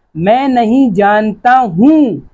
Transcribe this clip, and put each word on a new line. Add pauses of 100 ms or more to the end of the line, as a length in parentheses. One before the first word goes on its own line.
(160)
मैं
नहीं
जानता
हूँ,